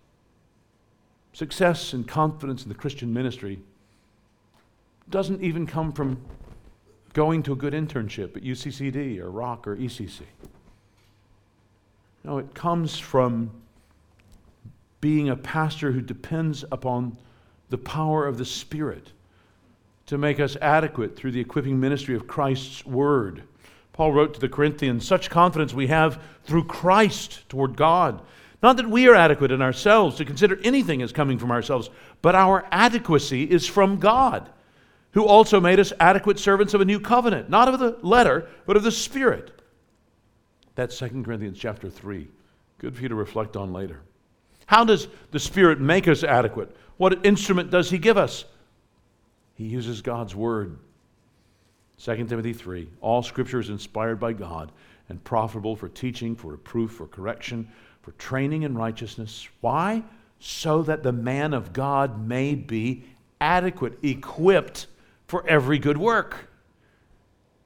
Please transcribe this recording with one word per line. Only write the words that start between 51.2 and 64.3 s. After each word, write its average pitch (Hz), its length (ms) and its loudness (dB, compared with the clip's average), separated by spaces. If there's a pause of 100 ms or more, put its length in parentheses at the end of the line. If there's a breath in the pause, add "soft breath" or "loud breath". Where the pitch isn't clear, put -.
Second 117 320 -6
Timothy 117 240 -6
three, 92 360 -14 (120)
"All 120 220 0
Scripture 127 380 -6
is 104 100 -8
inspired 110 480 -8
by 117 140 -4
God 85 400 -14 (360 soft breath)
and 90 140 -16
profitable 110 540 -4
for 98 120 -12
teaching, 117 460 -8
for 87 160 -14
reproof, 113 400 -6
for 85 160 -16
correction, 113 600 -10 (340 soft breath)
for - 100 -20
training 143 520 -4
in 135 120 -6
righteousness." 113 720 -8 (120)
Why? 175 420 -2 (380 soft breath)
"So 160 420 -2
that 151 220 -4
the 127 80 0
man 131 420 -4
of 101 180 -6
God 135 540 -2
may 131 300 -2
be 117 480 -6 (360 loud breath)
adequate, 175 600 0
equipped 151 840 0 (400 soft breath)